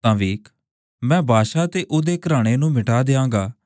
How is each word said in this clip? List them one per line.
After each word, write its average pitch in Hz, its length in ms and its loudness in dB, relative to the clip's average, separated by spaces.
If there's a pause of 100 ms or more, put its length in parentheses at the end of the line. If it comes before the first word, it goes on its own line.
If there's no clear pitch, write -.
ਤਾਂ 110 120 2
ਵੇਖ, 101 340 -4 (520)
ਮੈਂ 151 200 2
ਬਾਸ਼ਾ 120 460 0
ਤੇ 175 220 -6
ਉਹਦੇ 156 280 0
ਘਰਾਣੇ 123 400 0
ਨੂੰ 151 140 0
ਮਿਟਾ 123 320 0
ਦਿਆਂਗਾ 131 480 0 (140)